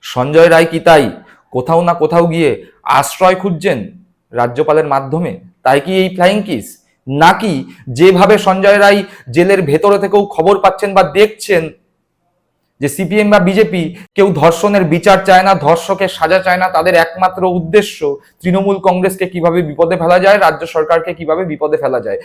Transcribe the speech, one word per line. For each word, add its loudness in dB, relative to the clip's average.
সঞ্জয় 2
রায় 4
কি -6
তাই 4
কোথাও -2
না 0
কোথাও 0
গিয়ে -2
আশ্রয় 0
খুঁজছেন -4
রাজ্যপালের 0
মাধ্যমে? -6
তাই 2
কি -6
এই 0
ফ্লাইং -2
কিস? -10
নাকি 0
যেভাবে 4
সঞ্জয় 2
রায় 4
জেলের 2
ভেতরে 0
থেকেও 0
খবর 0
পাচ্ছেন 0
বা 4
দেখছেন 0
যে -4
সিপিএম -2
বা 4
বিজেপি 0
কেউ 4
ধর্ষণের 2
বিচার 2
চায় 4
না, 2
ধর্ষকের -2
সাজা 0
চায় -2
না, -2
তাদের 0
একমাত্র 0
উদ্দেশ্য -2
তৃণমূল 0
কংগ্রেসকে -2
কিভাবে -2
বিপদে -2
ফেলা 2
যায়, 4
রাজ্য 0
সরকারকে -2
কিভাবে -4
বিপদে -4
ফেলা -4
যায়। -8